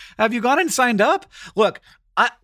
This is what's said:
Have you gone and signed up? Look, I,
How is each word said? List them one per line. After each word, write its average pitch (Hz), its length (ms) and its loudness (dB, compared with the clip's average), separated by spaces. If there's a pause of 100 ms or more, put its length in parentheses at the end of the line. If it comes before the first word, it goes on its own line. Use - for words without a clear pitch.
(180)
Have 220 140 0
you 240 80 -4
gone 254 180 0
and 349 140 -2
signed 240 300 0
up? 320 240 0 (280)
Look, 202 280 0 (340)
I, 226 140 2 (140)